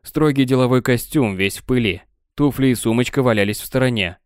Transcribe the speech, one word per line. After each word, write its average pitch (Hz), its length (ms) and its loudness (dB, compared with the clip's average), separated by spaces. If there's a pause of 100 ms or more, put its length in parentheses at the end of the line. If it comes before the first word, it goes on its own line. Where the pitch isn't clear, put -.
Строгий 143 440 0
деловой 127 360 2
костюм 120 540 0
весь 98 220 -2
в - 80 -18
пыли. 113 380 -2 (320)
Туфли 135 320 0
и 123 80 4
сумочка 120 460 0
валялись 104 380 0
в - 60 -14
стороне. 117 600 -2